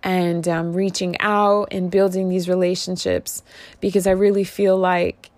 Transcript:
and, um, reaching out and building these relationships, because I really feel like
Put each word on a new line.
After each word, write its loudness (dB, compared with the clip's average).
and, 0
um, -2
reaching -2
out 2
and -4
building 2
these -2
relationships, -2
because 0
I 4
really 2
feel 2
like -2